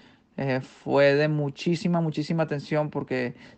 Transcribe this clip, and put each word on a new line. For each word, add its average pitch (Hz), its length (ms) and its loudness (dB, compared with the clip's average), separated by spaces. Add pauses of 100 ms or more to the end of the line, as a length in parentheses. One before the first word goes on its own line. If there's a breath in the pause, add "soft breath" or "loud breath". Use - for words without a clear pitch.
(380 soft breath)
eh, 131 220 0
fue 139 540 2
de 151 140 2
muchísima, 156 720 0
muchísima 160 460 -2
tensión, 151 440 -2
porque 127 440 -4 (240 loud breath)